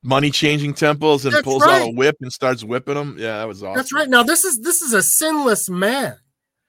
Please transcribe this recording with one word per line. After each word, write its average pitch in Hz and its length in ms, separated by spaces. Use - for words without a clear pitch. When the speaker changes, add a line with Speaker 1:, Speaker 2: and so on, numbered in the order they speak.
Speaker 1:
money-changing 143 720
temples 147 500
and 135 100
Speaker 2:
That's - 100
Speaker 1:
pulls 135 180
out 320 180
a - 60
Speaker 2:
right. 113 80
Speaker 1:
whip 139 260
and 127 120
starts 127 300
whipping 127 340
'em? 143 220
Yeah, 110 200
that 110 100
was 98 140
awesome. - 140
Speaker 2:
That's 262 160
right. 294 160
Now, 247 140
this 320 220
is, 247 160
this 320 220
is 277 100
a 196 100
sinless 294 680
man. 196 480